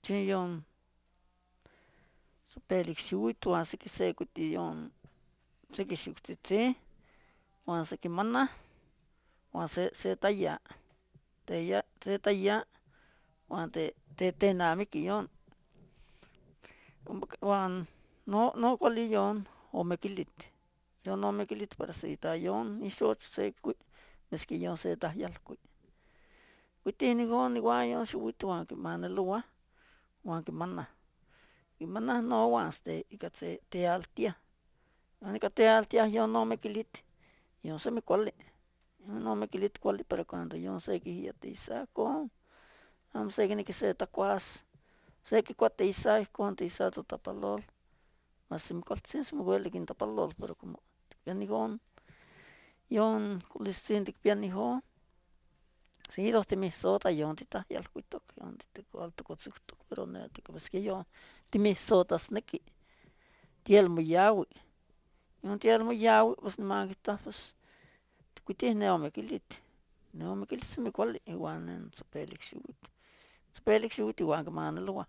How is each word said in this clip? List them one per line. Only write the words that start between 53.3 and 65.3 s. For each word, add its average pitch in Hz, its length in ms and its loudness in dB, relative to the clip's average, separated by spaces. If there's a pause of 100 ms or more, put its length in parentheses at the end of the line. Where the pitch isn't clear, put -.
kualtzin 202 560 -2
tikpia 208 300 2
nihon. 208 460 -2 (1300)
Si - 200 -6
idoh 226 180 4
timisota 190 640 0
yon 156 240 0
titahyalkuitok, - 880 -10 (160)
yon - 180 -12
titekualtokotziutok, - 1200 -14 (100)
pero 196 160 -6
ne - 280 -12
tikmaski 165 520 -8
yon 190 180 -4 (480)
timissotasneki. 202 1120 2 (1040)
Tielmoyaui. 180 840 8 (960)